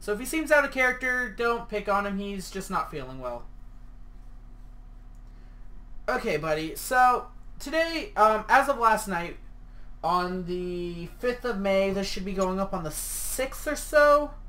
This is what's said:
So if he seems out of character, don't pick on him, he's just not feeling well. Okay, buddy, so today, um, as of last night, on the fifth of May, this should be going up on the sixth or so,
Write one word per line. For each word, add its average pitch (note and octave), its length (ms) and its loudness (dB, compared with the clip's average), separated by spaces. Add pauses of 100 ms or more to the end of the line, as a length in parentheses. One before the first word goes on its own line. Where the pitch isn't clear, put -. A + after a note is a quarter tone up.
So G#3 140 -2
if G3+ 60 -6
he C4 40 -6
seems D#4 260 0
out C#4+ 140 8
of C4+ 60 -2
character, B3+ 580 0
don't A#3 400 0
pick G#3 180 -4
on G3+ 200 2
him, G3 100 -2
he's G3+ 340 -4
just F#3+ 200 -6
not F3 200 -2
feeling C3 280 -8
well. B2 260 -6 (2750)
Okay, A3+ 300 0
buddy, D#3+ 380 0
so B3+ 500 6 (320)
today, D#4+ 580 -2
um, G#3+ 320 6
as C#4 220 8
of A#3 80 2
last A3 280 4
night, E3+ 300 -4 (680)
on F3+ 440 0
the F3 720 -4
fifth B3 260 -2
of A3 140 -2
May, G3 320 4
this F#3+ 180 0
should F#3+ 160 -4
be F#3+ 80 -4
going F#3 260 0
up G3 140 -2
on F3 120 -4
the D3+ 60 -4
sixth - 800 -4
or D4 80 0
so, D4 540 6 (180)